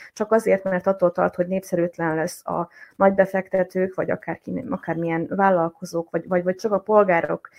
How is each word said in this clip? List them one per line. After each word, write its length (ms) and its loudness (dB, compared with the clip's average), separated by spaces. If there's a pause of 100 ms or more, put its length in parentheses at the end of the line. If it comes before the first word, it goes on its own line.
(140)
csak 180 -4
azért, 320 2
mert 240 0
attól 240 2
tart, 240 0
hogy 120 0
népszerűtlen 680 -2
lesz 300 -6
a 240 -4 (260)
nagybefektetők, 1000 0
vagy 160 -4
akárki, 580 -8
akármilyen 600 -4
vállalkozók, 800 0
vagy, 180 -4
vagy, 160 0
vagy 120 0
csak 160 -4
a 80 2
polgárok 800 2